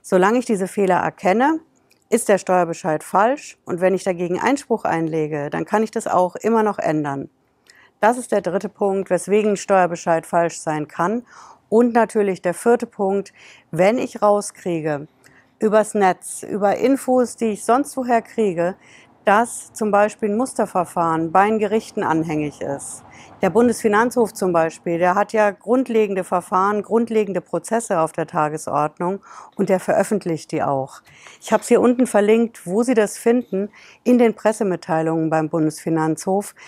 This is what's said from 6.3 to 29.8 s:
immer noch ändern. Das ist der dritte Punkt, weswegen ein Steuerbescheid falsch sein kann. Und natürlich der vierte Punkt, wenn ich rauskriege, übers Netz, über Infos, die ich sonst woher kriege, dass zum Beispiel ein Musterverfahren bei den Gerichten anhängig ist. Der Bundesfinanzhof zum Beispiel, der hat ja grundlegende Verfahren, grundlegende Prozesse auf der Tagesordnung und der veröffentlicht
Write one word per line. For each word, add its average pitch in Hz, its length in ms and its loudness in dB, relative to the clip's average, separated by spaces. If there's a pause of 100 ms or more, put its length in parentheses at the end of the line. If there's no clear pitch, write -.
immer 220 300 0
noch 202 160 -2
ändern. 147 500 -4 (680)
Das 240 180 2
ist 240 140 -10
der 208 80 2
dritte 190 280 -4
Punkt, 196 420 -4
weswegen 202 420 2
ein 190 40 0
Steuerbescheid 175 720 0
falsch 170 320 0
sein 151 300 -6
kann. 208 360 -4 (440)
Und 233 240 4
natürlich 214 480 0
der 175 140 -2
vierte 233 320 2
Punkt, 196 460 -4 (380)
wenn 190 280 2
ich 247 240 -8
rauskriege, 165 840 -2 (520)
übers 214 360 2
Netz, 190 480 0
über 202 340 -2
Infos, 254 600 0
die 220 160 -2
ich 196 120 -10
sonst 262 340 0
woher 240 240 0
kriege, 185 520 -2 (520)
dass 220 480 0
zum 214 160 -4
Beispiel 208 400 0
ein 214 80 -2
Musterverfahren 170 920 -2
bei 190 160 4
den 220 120 0
Gerichten 208 440 -2
anhängig 151 600 -2
ist. - 420 -10 (380)
Der 190 80 2
Bundesfinanzhof 226 840 2
zum 185 200 -2
Beispiel, 165 460 0
der 180 160 2
hat 208 200 0
ja 208 160 4
grundlegende 214 760 0
Verfahren, 196 580 0
grundlegende 214 600 -2
Prozesse 196 580 -4
auf 160 120 0
der 165 140 -4
Tagesordnung 156 920 -2 (360)
und 190 120 -2
der 190 100 2
veröffentlicht 180 760 -2